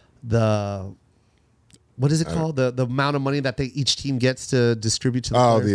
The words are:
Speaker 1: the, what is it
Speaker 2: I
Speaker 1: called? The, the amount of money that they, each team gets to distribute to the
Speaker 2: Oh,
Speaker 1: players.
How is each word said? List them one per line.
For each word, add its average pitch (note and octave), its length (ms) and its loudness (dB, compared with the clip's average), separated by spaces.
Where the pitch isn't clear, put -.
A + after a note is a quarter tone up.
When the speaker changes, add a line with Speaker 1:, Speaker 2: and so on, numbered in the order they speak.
Speaker 1:
the, G#2 720 0
what C#3+ 160 0
is D#3+ 80 0
it D#3+ 80 -4
Speaker 2:
I E3 60 -4
Speaker 1:
called? D#3+ 220 -2
The, B2+ 140 2
the B2+ 160 -2
amount C#3 300 0
of C#3 60 -2
money C#3 180 -2
that C3 160 -4
they, C#3 100 -4
each B2+ 300 -2
team C3+ 220 -4
gets B2+ 300 0
to A#2+ 280 4
distribute A#2+ 480 -2
to - 80 -6
the A#2+ 60 2
Speaker 2:
Oh, A#2 220 6
Speaker 1:
players. G2+ 140 0